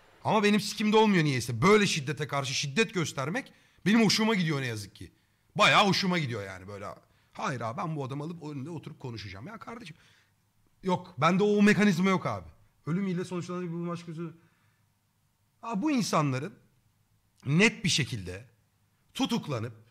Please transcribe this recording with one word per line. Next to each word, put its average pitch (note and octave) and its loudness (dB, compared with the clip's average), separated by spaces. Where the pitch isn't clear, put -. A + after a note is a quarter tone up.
Ama G3+ 2
benim G#3 6
sikimde G#3+ 0
olmuyor G3+ 6
niyeyse. B2 0
Böyle G3+ 6
şiddete D3+ -4
karşı C3+ -4
şiddet D#3 -2
göstermek E3+ -4
benim A3 6
hoşuma A3 2
gidiyor D#3+ -2
ne C3 -6
yazık A2 -8
ki. F2+ -18
Bayağı E3 6
hoşuma F3+ 2
gidiyor A#2 -4
yani F#2+ -14
böyle. G2+ -12
Hayır C#3 -6
abi, A#2 -6
ben E3 -6
bu C#3+ -6
adamı C#3 -8
alıp E3+ -12
önünde D3 -10
oturup D#3 -14
konuşacağım. G#2 -12
Ya A3 -14
kardeşim. A#3 -16
Yok, F3+ -4
bende F3 2
o G#3 4
mekanizma G3+ 4
yok F#3 0
abi. G#2 -6
Ölüm F#3 -2
ile F3+ -4
sonuçlanacak F3+ -8
bir E3+ -8
başka E3+ -10
sözü. E3 -12
Abi A3+ -4
bu D#4 0
insanların D#3 0
net F#3 2
bir E3 0
şekilde G2+ -4
tutuklanıp C3+ -4